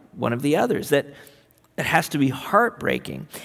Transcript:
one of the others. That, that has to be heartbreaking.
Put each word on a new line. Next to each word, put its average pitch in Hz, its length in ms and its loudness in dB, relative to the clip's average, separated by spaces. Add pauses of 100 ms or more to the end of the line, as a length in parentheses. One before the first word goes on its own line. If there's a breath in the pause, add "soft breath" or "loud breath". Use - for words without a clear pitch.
(120)
one 117 200 -2
of 120 100 -4
the 147 140 2
others. 214 320 0
That, 143 180 2 (720 loud breath)
that 151 100 -4
has 165 220 2
to 156 100 -2
be 135 100 4
heartbreaking. - 1000 -2 (160 loud breath)